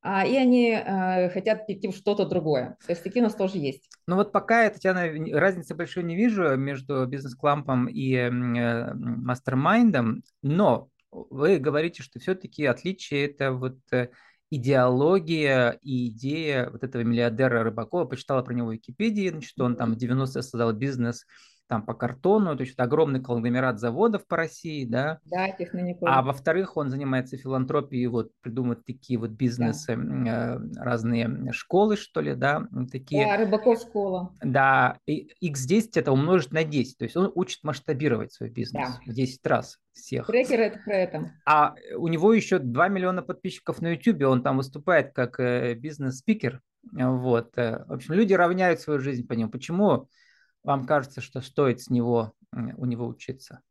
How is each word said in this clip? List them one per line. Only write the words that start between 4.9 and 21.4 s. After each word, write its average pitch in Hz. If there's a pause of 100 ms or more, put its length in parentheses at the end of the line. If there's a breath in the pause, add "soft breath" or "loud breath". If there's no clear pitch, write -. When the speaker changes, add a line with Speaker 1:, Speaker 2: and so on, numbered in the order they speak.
Speaker 2:
н-, 156
разницы 180
большой 170
не 170
вижу 190
между 135
бизнес-клампом 135
и, 135
м, 123
э, 120 (300)
м, 123
мастер-майндом, 135 (200)
но 147 (240)
вы 151
говорите, 151
что -
все-таки 185
отличие – 143
это 139
вот, 131 (140)
э, 123 (400 soft breath)
идеология 135
и 127
идея 135
вот 117
этого 127
миллиардера 117
Рыбакова. 113
Почитала 131
про 127
него 120
в 110
Википедии, 202
значит, 156
он 123
там 117
Speaker 1:
Мгм. 113
Speaker 2:
в -
девяностые 131
создал 117
бизнес 120 (440 soft breath)